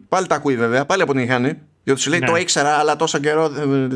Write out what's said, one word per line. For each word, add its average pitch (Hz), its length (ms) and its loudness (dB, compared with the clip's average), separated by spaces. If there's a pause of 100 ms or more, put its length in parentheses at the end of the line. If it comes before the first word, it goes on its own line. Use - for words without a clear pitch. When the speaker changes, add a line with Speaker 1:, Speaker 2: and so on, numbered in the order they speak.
Speaker 1:
Πάλι 185 180 0
τα 170 80 -2
ακούει, 139 220 0
βέβαια, 117 300 0
πάλι 190 160 0
αποτυγχάνει. 131 560 0 (260)
Διότι 135 160 0
σου 139 100 -2
λέει, 170 80 0
Speaker 2:
Ναι. - 80 0
Speaker 1:
"Το 165 100 2
ήξερα, 160 420 0
αλλά 151 180 2
τόσο 156 220 -2
καιρό, 151 260 0
ε, 139 520 -2